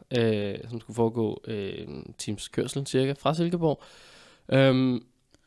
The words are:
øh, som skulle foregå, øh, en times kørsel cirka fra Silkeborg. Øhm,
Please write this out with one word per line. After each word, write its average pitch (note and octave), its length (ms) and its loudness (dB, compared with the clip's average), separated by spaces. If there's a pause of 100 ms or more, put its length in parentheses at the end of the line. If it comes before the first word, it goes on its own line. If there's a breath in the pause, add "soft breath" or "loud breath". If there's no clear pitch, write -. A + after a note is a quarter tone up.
(100)
øh, G#2+ 440 2 (160)
som A#2 100 -8
skulle A2 140 -16
foregå, A2+ 520 0
øh, G2+ 320 -6 (100)
en - 300 -12
times - 300 -8
kørsel - 380 -4
cirka C3+ 320 0
fra D3 160 2
Silkeborg. E3+ 480 0 (680 loud breath)
Øhm, C3 560 4 (420)